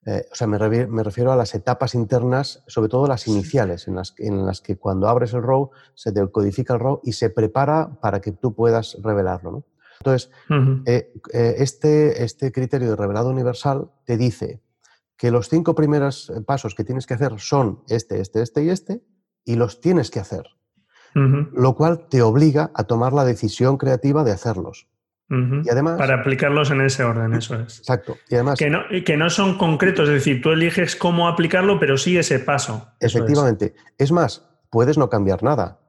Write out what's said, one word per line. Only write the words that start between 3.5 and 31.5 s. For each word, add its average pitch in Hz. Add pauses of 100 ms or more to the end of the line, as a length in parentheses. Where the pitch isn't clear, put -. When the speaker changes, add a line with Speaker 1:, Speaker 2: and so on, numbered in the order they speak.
Speaker 1:
en 92
las, 92
en 101
las 98
que -
cuando 98
abres 120
el 120
raw 131 (240)
se -
decodifica 101
el 113
raw 135
y 120
se 110
prepara 139
para 101
que 104
tú 107
puedas 113
revelarlo, 92
¿no? 113 (340)
Entonces, 131 (200)
Speaker 2:
Ujú. 135
Speaker 1:
eh, 123 (200)
eh, 117
este, 151
este 120
criterio 127
de 104
revelado 104
universal 131 (140)
te 120
dice - (540)
que 120
los -
cinco 165
primeros, 147
eh, 107
pasos 127
que 110
tienes 127
que 131
hacer 110
son 123
este, 107
este, 110
este 131
y 156
este, 190 (420)
y 117
los 117
tienes 165
que 117
hacer. 98 (680)
Speaker 2:
Ujú. 139
Speaker 1:
Lo 127
cual 165
te 131
obliga 143
a 110
tomar 123
la 143
decisión 127
creativa 139
de 120
hacerlos. 92 (440)
Speaker 2:
Ujú. 127
Speaker 1:
Y -
además 165
Speaker 2:
Para 131
aplicarlos 143
en 135
ese 135
orden, 117
eso 117
es. 113
Speaker 1:
Exacto. - (120)
Y -
además 131
Speaker 2:
Que 151
no, 160 (100)
y 185
que 156
no 160
son 190
concretos, 170
es 147
decir, 135
tú 156
eliges 165
cómo 170
aplicarlo, 180